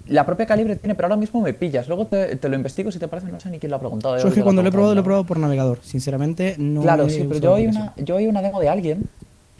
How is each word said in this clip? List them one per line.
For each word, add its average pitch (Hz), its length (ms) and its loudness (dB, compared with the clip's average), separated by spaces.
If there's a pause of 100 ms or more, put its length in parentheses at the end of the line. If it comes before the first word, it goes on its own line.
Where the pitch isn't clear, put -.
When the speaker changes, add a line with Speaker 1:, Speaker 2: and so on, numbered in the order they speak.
Speaker 1:
la 143 180 4
propia 220 200 -2
Calibre 214 300 2
tiene, 202 200 -4
pero - 120 -2
ahora 208 100 2
mismo 214 240 -2
me 160 120 0
pillas. 135 340 -4
Luego 180 200 -2
te, 196 280 -2
te 139 140 -4
lo 135 80 0
investigo 190 340 -4
si 180 80 -8
te 165 80 -6
parece, 180 240 -10
no 175 80 -12
sé 185 100 -10
ni 165 100 -10
quién 151 100 -6
lo 139 80 -4
ha - 20 -8
preguntado, 127 380 -4
eh, - 40 0
Speaker 2:
Yo 127 60 2
es 190 60 4
que 208 80 4
Speaker 1:
ahorita - 20 4
Speaker 2:
cuando 190 180 6
lo 185 60 4
he - 40 2
Speaker 1:
estamos - 20 2
Speaker 2:
probado, 202 200 4
lo 202 60 4
he - 0 -
Speaker 1:
hablando. 185 60 2
Speaker 2:
probado 196 200 2
por 175 140 -2
navegador. 135 440 0
Sinceramente, 151 760 -4
no 147 240 0
Speaker 1:
Claro, 156 240 4
Speaker 2:
he 151 40 2
Speaker 1:
sí, 151 100 -2
pero 143 100 -2
Speaker 2:
usado 151 120 -2
Speaker 1:
yo 165 100 4
Speaker 2:
la 190 40 6
Speaker 1:
oí 220 120 2
Speaker 2:
aplicación. 214 280 -2
Speaker 1:
una, 143 100 -8
yo 170 120 -2
oí 214 100 0
una 208 140 0
demo 196 180 -2
de 156 100 2
alguien. 175 400 -2 (500)